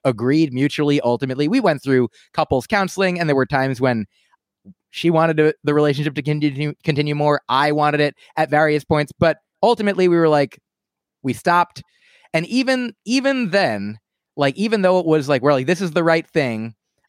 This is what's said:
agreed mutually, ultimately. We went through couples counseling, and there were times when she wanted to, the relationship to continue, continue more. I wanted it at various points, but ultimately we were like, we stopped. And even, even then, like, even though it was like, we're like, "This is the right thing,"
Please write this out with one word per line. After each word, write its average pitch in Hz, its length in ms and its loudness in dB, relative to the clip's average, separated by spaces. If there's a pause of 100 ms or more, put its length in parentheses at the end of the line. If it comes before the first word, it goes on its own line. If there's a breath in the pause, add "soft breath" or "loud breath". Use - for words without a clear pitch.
agreed 131 500 0
mutually, 147 460 0
ultimately. 131 480 -2
We 247 140 0
went 165 200 0
through 127 280 0 (240 soft breath)
couples 160 340 -2
counseling, 190 500 -2
and 170 120 -2
there 143 80 2
were 127 80 2
times 135 340 -2
when 120 280 0 (800)
she - 200 -4
wanted 160 280 2
to, 151 160 2 (100)
the 147 100 2
relationship 147 420 0
to 151 60 -8
continue, 147 520 -2 (100)
continue 147 320 -2
more. 147 320 0
I 143 240 2
wanted 147 300 0
it 147 140 0 (200 soft breath)
at 156 140 0
various 151 340 2
points, 147 340 -2
but 165 200 2 (260)
ultimately 202 460 2
we 170 80 2
were 165 100 4
like, 147 320 0 (640)
we 127 100 -2
stopped. 175 500 -2 (500 soft breath)
And 165 140 -2
even, 247 480 -2 (100)
even 254 460 -2
then, 110 480 -2 (360)
like, 139 200 0
even 214 260 -2
though 185 180 4
it 170 60 -2
was 156 240 0
like, 131 140 0
we're 147 100 4
like, 131 140 -2
"This 175 140 0
is 175 100 -4
the 170 120 0
right 165 240 0
thing," 113 460 -4 (360)